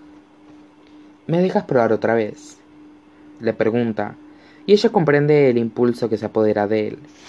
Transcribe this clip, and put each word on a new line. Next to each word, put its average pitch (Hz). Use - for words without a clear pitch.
"¿Me 170
dejas 196
probar 117
otra 113
vez?", -
le 113
pregunta, 110
y 196
ella 214
comprende 147
el 120
impulso 117
que 107
se 110
apodera 104
de 107
él. -